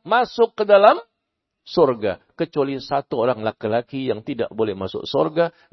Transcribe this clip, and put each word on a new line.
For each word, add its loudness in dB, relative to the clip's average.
masuk 0
ke -4
dalam 6
surga, 0
kecuali -4
satu -4
orang -2
laki-laki -4
yang -4
tidak -8
boleh -4
masuk -8
surga, -2